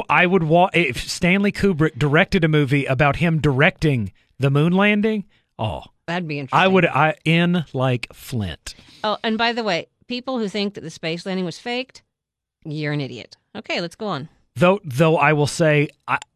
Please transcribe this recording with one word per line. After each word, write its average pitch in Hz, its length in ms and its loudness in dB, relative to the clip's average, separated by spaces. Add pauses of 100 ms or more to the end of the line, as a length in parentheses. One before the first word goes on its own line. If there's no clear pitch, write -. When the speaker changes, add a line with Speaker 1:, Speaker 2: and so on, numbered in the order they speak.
(100)
Speaker 1:
I 160 160 4
would 180 160 2
wa-, 170 320 4
if - 340 -2
Stanley 196 440 0
Kubrick 156 460 0
directed 160 460 2
a 165 40 4
movie 143 360 2
about 135 320 2
him 160 240 0
directing 139 720 0 (260)
the 135 120 2
moon 151 240 2
landing, 208 500 2 (340)
oh, 98 260 -6 (220)
Speaker 2:
That'd 175 220 -6
be 143 240 -8
Speaker 1:
I 170 160 4
would, 185 160 4
Speaker 2:
interesting. 143 180 0
Speaker 1:
I, 156 120 2 (100)
in 170 480 2
like 127 400 -2
Flint. - 640 -8 (300)
Speaker 2:
Oh, 208 200 -2
and 220 140 -2
by 233 160 -2
the 233 100 -6
way, 175 220 -2 (200)
people 247 320 -8
who 214 120 -4
think 202 240 -4
that - 80 -14
the 160 80 -12
space 170 340 -8
landing 185 220 -4
was 160 120 -10
faked, 247 440 -10 (600)
you're 151 300 -6
an 147 80 -4
idiot. 120 380 -12 (180)
Okay, 302 240 -8
let's 170 160 -10
go 220 120 -8
on. 156 200 -8 (280)
Speaker 1:
Though, 190 280 2
though 160 320 2
I 143 160 4
will 147 140 2
say, 147 420 2 (200)
I, 135 100 -2 (180)